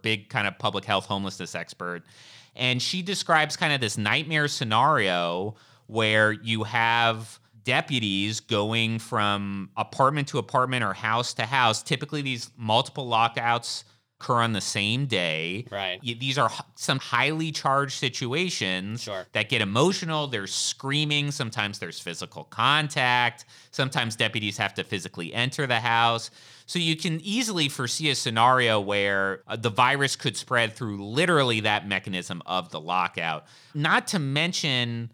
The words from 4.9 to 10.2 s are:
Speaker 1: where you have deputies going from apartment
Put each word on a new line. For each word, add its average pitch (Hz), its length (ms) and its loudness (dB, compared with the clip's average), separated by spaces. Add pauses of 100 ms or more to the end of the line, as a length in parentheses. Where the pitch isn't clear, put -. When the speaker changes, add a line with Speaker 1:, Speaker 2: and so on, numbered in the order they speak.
Speaker 1:
where 107 440 4
you 110 320 -2
have 113 760 2 (260)
deputies 113 760 0
going 113 580 0
from 101 800 -2
apartment 139 520 0